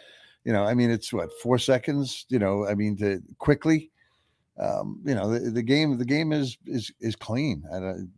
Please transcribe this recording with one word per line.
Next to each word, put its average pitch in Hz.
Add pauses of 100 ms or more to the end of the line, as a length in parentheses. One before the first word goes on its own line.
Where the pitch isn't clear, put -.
(440)
you 117
know, 101
I 107
mean, 123
it's 113
what, 87 (120)
four 120
seconds, 135
you 127
know, 101
I 104
mean, 104
to 98 (180)
quickly, 156 (680)
um, -
you 143
know, 104
the, 117
the 117
game, 139
the 123
game 151
is, 139 (100)
is, -
is 113
clean, 113
and, 92
uh, 92
it 90